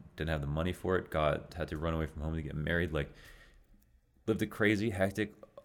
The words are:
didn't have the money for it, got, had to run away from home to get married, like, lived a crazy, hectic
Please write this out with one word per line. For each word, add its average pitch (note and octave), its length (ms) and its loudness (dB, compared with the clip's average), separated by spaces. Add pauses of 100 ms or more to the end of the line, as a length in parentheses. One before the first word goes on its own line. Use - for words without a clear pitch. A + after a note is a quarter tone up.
(160)
didn't D#2 160 -2
have D2+ 100 0
the C#2+ 60 -4
money D#2+ 260 0
for F#2 240 2
it, - 120 -4
got, D#2 440 0
had D#2+ 160 -4
to D#2+ 80 -4
run E2 160 0
away D#2+ 140 0
from - 160 -8
home D#2+ 120 -2
to D#2+ 60 -2
get D2 140 -6
married, D#2+ 360 0
like, D2 180 0 (1160)
lived G#2+ 160 2
a G#2+ 60 2
crazy, G#2+ 420 2
hectic G2+ 440 0 (320)